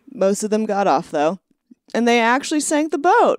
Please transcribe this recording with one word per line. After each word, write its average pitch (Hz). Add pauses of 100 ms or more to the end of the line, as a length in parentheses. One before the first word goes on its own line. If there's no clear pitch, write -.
(120)
Most 196
of 214
them 214
got 202
off, 156
though. 156 (540)
And 233
they 240
actually 254
sank 302
the 320
boat, 359